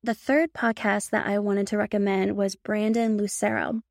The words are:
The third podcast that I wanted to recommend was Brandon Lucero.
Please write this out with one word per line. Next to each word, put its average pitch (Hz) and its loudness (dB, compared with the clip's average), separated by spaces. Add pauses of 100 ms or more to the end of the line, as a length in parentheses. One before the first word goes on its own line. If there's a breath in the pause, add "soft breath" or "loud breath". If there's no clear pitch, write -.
The 226 -2
third 311 2
podcast 214 0
that 214 0
I 202 0
wanted 202 0
to 208 -2
recommend 202 0
was 196 -2
Brandon 220 0
Lucero. 208 -2 (120)